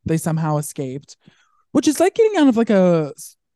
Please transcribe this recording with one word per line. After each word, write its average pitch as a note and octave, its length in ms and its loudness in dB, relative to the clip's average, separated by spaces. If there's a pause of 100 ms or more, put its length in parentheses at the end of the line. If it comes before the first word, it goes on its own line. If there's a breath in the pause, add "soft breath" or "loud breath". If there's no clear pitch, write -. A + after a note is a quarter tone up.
They D#3+ 120 -2
somehow D#3+ 400 -2
escaped, C#3 600 -10 (540 soft breath)
which - 160 0
is D4 120 0
like F4+ 140 2
getting A4 240 0
out D4+ 100 4
of, A#3 100 2
like, A#3 120 0
a F3 460 2
s-, - 200 -20 (200)